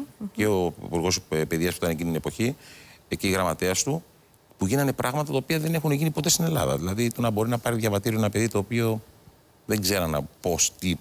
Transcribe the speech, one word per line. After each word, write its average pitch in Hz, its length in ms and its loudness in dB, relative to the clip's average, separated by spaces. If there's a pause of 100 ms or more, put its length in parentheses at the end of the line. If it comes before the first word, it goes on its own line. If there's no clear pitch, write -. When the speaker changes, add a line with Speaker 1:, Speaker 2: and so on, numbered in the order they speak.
(200)
Speaker 1:
μμμ. 208 160 -8
Speaker 2:
και 202 120 2
ο 92 260 2 (120)
Υπουργός 85 360 0
Πε-, 78 240 0
Παιδείας 82 260 0
που - 60 -8
ήταν 87 120 0
εκείνη 82 200 -2
την 80 80 0
εποχή, 113 380 -2 (520)
ε, 80 80 -6
και 98 120 -2
η - 40 2
γραμματέας 92 520 0
του, 151 200 -2 (540)
που 98 100 0
γίνανε 135 260 2
πράγματα 143 380 -2
τα 135 60 0
οποία 160 220 -2
δεν 160 140 -2
έχουν 156 180 0
γίνει 151 180 2
ποτέ 160 200 -2
στην 170 160 2
Ελλάδα. 87 320 0
Δηλαδή, 101 340 0
το 120 100 -4
να 117 80 2
μπορεί 110 200 0
να 120 80 0
πάρει 117 180 -2
διαβατήριο 110 420 0
ένα 107 120 2
παιδί 110 180 0
το 107 100 0
οποίο 113 440 0 (640)
δεν 107 160 0
ξέρανε 87 380 2 (220)
πώς, 82 380 0
τι, 90 220 0